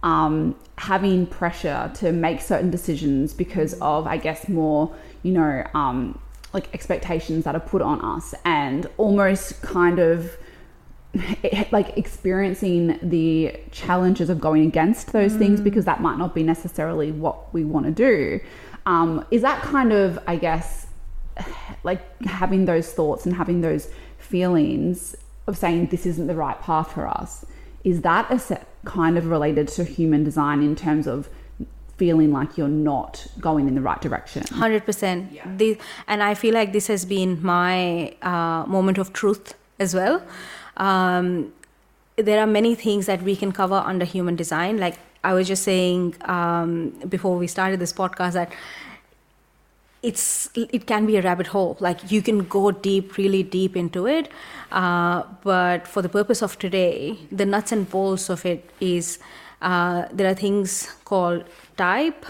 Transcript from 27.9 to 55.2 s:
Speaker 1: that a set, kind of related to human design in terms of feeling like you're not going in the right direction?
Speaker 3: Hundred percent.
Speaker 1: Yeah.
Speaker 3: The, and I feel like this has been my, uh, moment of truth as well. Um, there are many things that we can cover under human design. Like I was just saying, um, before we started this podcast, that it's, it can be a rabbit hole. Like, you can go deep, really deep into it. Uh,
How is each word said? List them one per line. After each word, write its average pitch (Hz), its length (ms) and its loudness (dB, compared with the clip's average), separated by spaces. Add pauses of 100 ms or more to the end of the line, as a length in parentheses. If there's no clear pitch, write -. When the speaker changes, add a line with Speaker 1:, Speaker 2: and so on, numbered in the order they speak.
Speaker 1:
that 180 280 2
a 247 80 2
set, - 280 -6 (180)
kind 170 340 2
of 165 120 -2
related 151 380 2
to 170 160 -4
human 160 400 2
design 147 380 2
in 147 140 4
terms 156 300 0
of 139 220 -4 (680)
feeling 160 340 6
like 143 260 -2
you're 147 100 0 (240)
not - 340 -6 (140)
going 151 280 2
in 127 60 2
the 135 60 2
right 131 200 -2
direction? - 420 -6 (100)
Speaker 3:
Hundred 220 320 0
percent. 190 480 -2
Speaker 1:
Yeah. - 120 -18 (120)
Speaker 3:
The, 214 220 2 (280)
and 208 160 0
I 208 120 2
feel 220 200 2
like 214 180 2
this 202 160 0
has 196 180 0
been 185 360 0
my, 175 800 2
uh, 165 440 0
moment 190 320 2
of 190 140 -4
truth - 420 -2 (240)
as 180 160 -2
well. 226 280 2 (540)
Um, 180 760 2 (640)
there 208 240 4
are 214 60 4
many 220 280 4
things 202 320 0
that 185 160 0
we 196 140 2
can 196 160 -2
cover 190 240 0
under 185 280 0
human 180 320 -2
design. 170 420 -2
Like 180 200 -2 (260)
I 185 80 2
was 185 160 4
just 190 140 0
saying, 180 540 2 (100)
um, 170 640 0 (180)
before 185 300 0
we 175 80 0
started 190 340 0
this 170 120 -4
podcast, 180 420 -2
that 175 180 -2 (1500)
it's, - 520 -2
it 233 320 -2
can 214 200 2
be 214 100 4
a 190 60 4
rabbit 180 260 0
hole. 190 320 0
Like, 180 320 -2
you 214 100 4
can 214 220 2
go 202 260 2
deep, 196 460 0
really 196 260 2
deep 185 340 0
into 175 300 -2
it. 302 220 0 (420)
Uh, 175 540 2 (180)